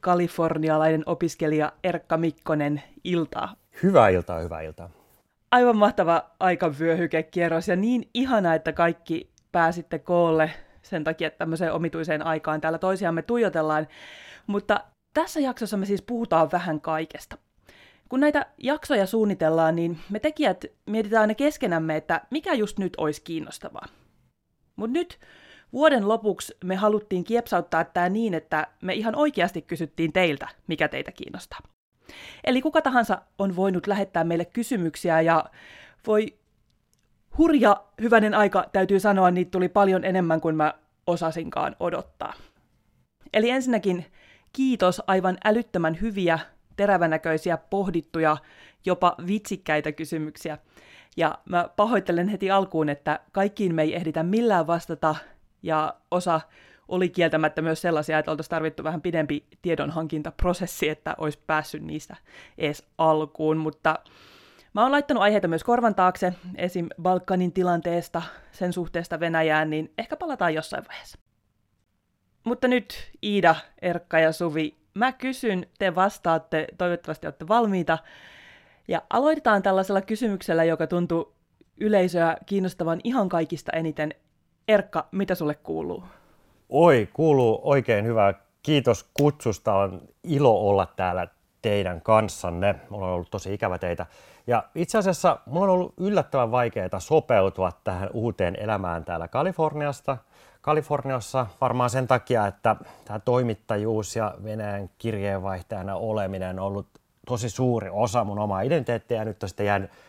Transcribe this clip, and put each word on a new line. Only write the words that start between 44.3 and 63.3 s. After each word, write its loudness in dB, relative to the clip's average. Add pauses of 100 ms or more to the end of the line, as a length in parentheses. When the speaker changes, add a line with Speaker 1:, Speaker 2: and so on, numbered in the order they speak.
Speaker 1:
kiitos 0
aivan 0
älyttömän 0
hyviä, 0 (380)
terävänäköisiä, 2
pohdittuja, 0 (480)
jopa 2 (120)
vitsikkäitä -4
kysymyksiä. -8 (580)
Ja 0
mä 0
pahoittelen 2
heti -2
alkuun, 2
että -4 (120)
kaikkiin 0
me 2
ei 0
ehditä -2
millään 2
vastata, -2 (480)
ja -2 (160)
osa 0 (480)
oli 0
kieltämättä 0
myös -2
sellaisia, 0
että -2
oltaisiin -6
tarvittu -4
vähän -6
pidempi -2 (180)
tiedonhankintaprosessi, -4
että -6
olisi -4
päässyt -4
niistä -12 (420)
edes -4 (120)
alkuun. 2